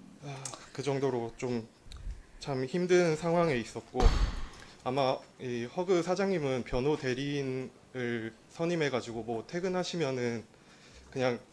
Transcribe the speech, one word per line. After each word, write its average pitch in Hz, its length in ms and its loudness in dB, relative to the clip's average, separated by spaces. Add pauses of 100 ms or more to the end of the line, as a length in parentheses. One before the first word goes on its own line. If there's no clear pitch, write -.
(240)
아, 139 200 -12 (280)
그 135 120 -8
정도로 131 540 0
좀 120 300 -4 (720)
참 135 240 -2
힘든 175 520 4
상황에 165 420 2
있었고 117 440 -4 (800)
아마 131 340 2 (220)
이 120 260 -4
허그 175 380 2
사장님은 170 600 0
변호 139 320 2
대리인을 127 1400 -4 (180)
선임해가지고 127 720 -2
뭐 113 240 -4
퇴근하시면은 156 960 -2 (680)
그냥 127 300 0 (140)